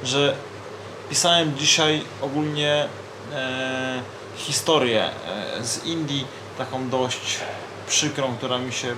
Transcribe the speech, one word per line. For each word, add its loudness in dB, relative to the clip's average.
że 4
pisałem 4
dzisiaj 4
ogólnie, 2
e, -2
historię, 4
e, -4
z -4
Indii, 0
taką -4
dość 0
przykrą, 2
która 0
mi -2
się -2